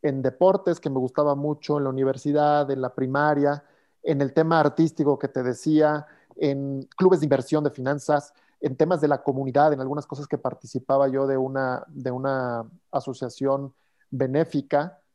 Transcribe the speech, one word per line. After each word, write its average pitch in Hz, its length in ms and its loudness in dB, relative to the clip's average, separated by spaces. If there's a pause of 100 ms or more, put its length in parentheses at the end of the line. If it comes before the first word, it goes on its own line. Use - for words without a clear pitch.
en 135 200 -2
deportes, 180 580 2
que 147 100 -6
me 131 100 -2
gustaba 143 360 0
mucho, 147 420 -2
en 143 60 0
la 135 60 -2
universidad, 143 800 0
en 131 100 -4
la 127 120 -6
primaria, 143 680 0 (400)
en 143 180 0
el 139 120 -2
tema 165 260 4
artístico 147 600 2
que 135 80 -4
te 131 160 -6
decía, 151 640 2 (320)
en 139 580 -4
clubes 180 240 4
de 151 60 -2
inversión 139 380 0
de 143 80 0
finanzas, 143 600 -2 (280)
en 131 140 -4
temas 165 260 2
de 151 60 2
la 143 160 0
comunidad, 139 500 2
en 131 80 -4
algunas 143 260 -6
cosas 139 200 -12
que 147 100 -4
participaba 135 680 -2
yo 135 200 0
de 135 100 0
una, 131 500 -4
de 135 240 -8
una 127 540 -4 (260)
asociación 135 840 -4 (380)
benéfica 143 880 -2 (160)